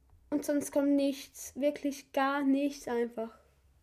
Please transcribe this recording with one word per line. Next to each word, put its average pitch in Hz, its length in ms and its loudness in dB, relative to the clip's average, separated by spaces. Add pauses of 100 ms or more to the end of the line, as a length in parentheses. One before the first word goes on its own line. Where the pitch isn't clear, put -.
(280)
Und 285 160 -2
sonst 294 280 0
kommt 285 180 4
nichts. - 680 0
Wirklich 285 560 -2
gar 277 300 0
nichts 277 440 0
einfach. 233 480 -4 (480)